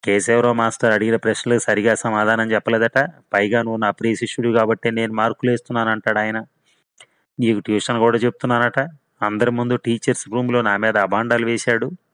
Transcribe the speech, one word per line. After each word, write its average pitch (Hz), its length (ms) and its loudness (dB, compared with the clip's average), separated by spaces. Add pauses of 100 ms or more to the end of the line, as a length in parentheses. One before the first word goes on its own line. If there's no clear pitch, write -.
"కేశవరావు 117 500 2
మాస్టర్ 113 400 2
అడిగిన 110 220 2
ప్రశ్నలకు 113 440 0
సరిగా 107 360 2
సమాధానం 113 560 0
చెప్పలేదట, 113 480 0 (340)
పైగా 104 280 2
నువ్వు 113 160 -4
నా 107 140 0
ప్రియ 113 240 -2
శిష్యుడు 117 420 -2
కాబట్టి 113 340 0
నేను 113 220 -4
మార్కులు 113 380 0
వేస్తున్నాను" 117 400 -2
అంటాడు 107 280 -2
ఆయన. 110 260 -4 (920)
"నీకు 113 200 2
ట్యూషన్ 107 400 -2
కూడా 117 180 4
చెప్తున్నానట, 120 720 0 (320)
అందరి 107 300 0
ముందు 120 240 -2
టీచర్స్ 117 540 -4
రూమ్లో 120 320 0
నా 104 160 0
మీద 107 200 0
అబాండాలు 113 480 0
వేశాడు" 117 460 -2 (220)